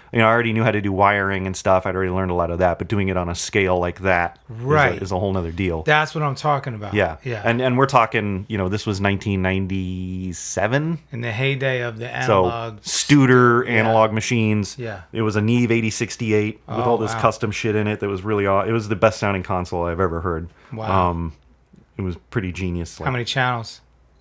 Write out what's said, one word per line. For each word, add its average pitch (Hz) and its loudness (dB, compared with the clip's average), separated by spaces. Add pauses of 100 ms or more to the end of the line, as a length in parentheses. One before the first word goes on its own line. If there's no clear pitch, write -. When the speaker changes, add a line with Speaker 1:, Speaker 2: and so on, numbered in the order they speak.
(120)
Speaker 1:
you 120 0
know, 110 6
I - 8
already 117 2
knew 113 2
how 117 4
to 104 0
do 98 -2
wiring 98 2
and 92 -4
stuff. 95 2
I'd 92 -4
already 92 0
learned 92 -2
a 90 -2
lot 85 0
of 85 -4
that, 87 2
but 87 -8
doing 101 0
it 92 0
on 87 -2
a 85 -4
scale 90 0
like 87 -4
that 87 2 (100)
is 113 -14
a, 127 -6
Speaker 2:
Right. 143 2
Speaker 1:
is 92 -6
a 95 -2
whole 98 -2
nother 85 -4
deal. 87 -2
Speaker 2:
That's 151 2
what 156 -4
I'm 139 -2
talking 139 -4
about. 101 -8
Speaker 1:
Yeah. 92 2
Speaker 2:
Yeah. 117 -8
Speaker 1:
And, 117 2
and 127 2
we're 139 4
talking, 107 2
you 110 -4
know, 92 0
this 104 -4
was 98 -2
nineteen 98 0
ninety-seven. 92 -4 (120)
Speaker 2:
In 120 -10
the 117 -6
heyday 131 -2
of 117 -6
the 117 -10 (200)
Speaker 1:
So, 98 4
Speaker 2:
analog 113 -6
Speaker 1:
Studer, 123 4
Speaker 2:
Yeah. 120 -4
Speaker 1:
analog 110 4
machines. 107 0
Speaker 2:
Yeah. 110 -12 (120)
Speaker 1:
It 110 -4
was 107 0
a 107 2
Neve 117 2
eighty 113 2
sixty-eight 107 -2
with 120 -6
Speaker 2:
Oh, 120 -2
Speaker 1:
all 120 4
this 110 -2
Speaker 2:
wow. 110 -4
Speaker 1:
custom 110 0
shit 107 -2
in 107 0
it 107 -2
that 101 -4
was 92 -6
really 104 0
aw-, 98 2
it 101 -2
was 110 -2
the 110 0
best 101 2
sounding 98 0
console 90 -4
I've 85 -4
ever 82 0
heard. 85 -4 (240)
Speaker 2:
Wow. 95 0
Speaker 1:
Um, 85 -4 (640)
it 107 -6
was 90 -4 (120)
pretty 92 -4
genius. 87 -6
Speaker 2:
How 80 -8
Speaker 1:
Like, 131 -2
Speaker 2:
many 120 -4
channels? 123 -4 (400)